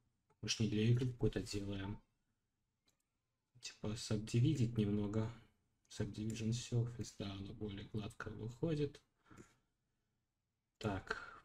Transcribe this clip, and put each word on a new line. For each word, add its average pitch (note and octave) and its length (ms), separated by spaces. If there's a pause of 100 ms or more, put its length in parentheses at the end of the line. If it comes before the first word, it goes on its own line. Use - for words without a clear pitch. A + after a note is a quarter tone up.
(420)
мы A2+ 80
ж - 100
не A2 80
для G#2 220
игры B2 180
какой-то A2 340
делаем. G2+ 580 (1600)
Типа - 340
сабдивидить A#2+ 840
немного. G#2 540 (580)
Subdivision A2 640
Surface, A#2+ 680
да, G2+ 140
оно G2 220
более G2+ 320
гладко - 440
выходит. C#3 680 (1800)
Так, - 640